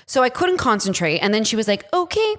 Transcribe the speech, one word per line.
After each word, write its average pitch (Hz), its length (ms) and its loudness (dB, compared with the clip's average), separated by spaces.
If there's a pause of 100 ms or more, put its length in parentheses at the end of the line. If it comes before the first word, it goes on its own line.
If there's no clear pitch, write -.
So - 160 0
I 254 80 4
couldn't 370 280 0
concentrate. 190 640 0
And 202 140 0
then 214 120 0
she 220 100 -2
was 220 120 -2
like, 202 260 -2
Okay, 427 460 0